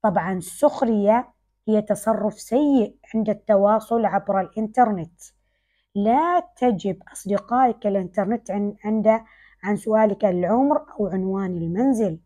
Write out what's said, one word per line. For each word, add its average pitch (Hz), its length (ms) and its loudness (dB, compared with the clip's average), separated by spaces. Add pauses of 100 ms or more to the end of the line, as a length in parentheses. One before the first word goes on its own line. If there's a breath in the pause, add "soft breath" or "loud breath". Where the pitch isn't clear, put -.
طبعًا 190 300 0
السخرية 226 1000 0 (360)
هي 214 140 2
تصرف 208 580 -2
سيء 269 560 2 (180)
عند 220 140 -2
التواصل 214 760 0
عبر 190 360 0
الإنترنت. 214 800 -2 (760)
لا 294 460 2 (160)
تجب 202 460 -2 (100)
أصدقائك 226 720 -2
الإنترنت 196 640 -2
عن، 202 340 -4
عند، 220 360 0 (420 soft breath)
عن 202 140 -2
سؤالك 214 480 0
العمر 220 640 0 (140)
أو 202 60 0
عنوان 190 500 -4
المنزل. 190 680 -2